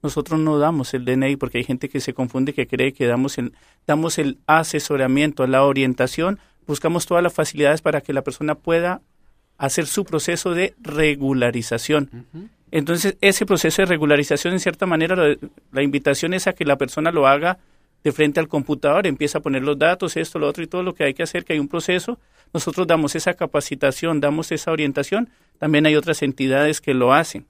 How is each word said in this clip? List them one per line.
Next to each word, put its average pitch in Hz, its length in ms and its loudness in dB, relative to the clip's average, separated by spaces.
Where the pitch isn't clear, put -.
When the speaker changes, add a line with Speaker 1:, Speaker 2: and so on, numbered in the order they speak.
Speaker 1:
Nosotros 151 360 -2
no 156 200 2
damos 147 340 0
el 123 140 -4
D 127 80 0
N 135 160 2
I 139 60 -2
porque 127 200 -6
hay 117 80 -2
gente 131 240 -4
que 139 120 -4
se 127 120 -8
confunde, 131 400 -2
que 127 140 -2
cree 131 260 0
que 135 140 -2
damos 123 320 0
el, 120 160 -8
damos 156 320 0
el 147 180 -2
asesoramiento, 143 1000 2
la 131 180 4
orientación, 135 760 0
buscamos 160 400 -2
todas 175 160 2
las 175 100 0
facilidades 151 480 2
para 151 220 -2
que - 100 -8
la 135 100 0
persona 151 340 -4
pueda 170 440 -2
hacer 139 280 -2
su 202 180 -4
proceso 170 500 -2
de 180 260 -2
regularización. 135 1500 0
Speaker 2:
Ujú. 185 160 -14
Speaker 1:
Entonces, 165 480 0
ese 196 260 4
proceso 180 360 2
de 190 40 4
regularización, 147 680 2
en 185 60 0
cierta 185 260 -2
manera, 170 280 0
lo, 156 220 2
la 135 120 0
invitación 143 520 0
es 185 140 -2
a 185 60 -2
que - 100 -4
la 139 140 4
persona 156 340 -2
lo 147 160 4
haga 160 300 2
de 151 80 2
frente 147 300 2
al 160 80 -2
computador, 147 580 0
empieza 151 320 -2
a - 40 -2
poner 135 200 -2
los 143 160 -2
datos, 170 380 0
esto, 165 240 -6
lo 147 80 0
otro 165 160 -6
y - 20 -14
todo 180 160 -6
lo 180 120 -4
que 160 100 -2
hay 143 100 0
que - 80 -6
hacer, 175 220 -6
que - 80 -4
hay 156 80 0
un 143 80 -4
proceso. 180 500 -2
Nosotros 170 360 -4
damos 160 260 2
esa 170 200 -2
capacitación, 151 840 -2
damos 147 300 -2
esa 160 220 -4
orientación. 151 560 -2
También 151 280 2
hay 151 80 4
otras 151 280 0
entidades 139 580 0
que 143 140 -2
lo 123 180 4
hacen. 160 380 0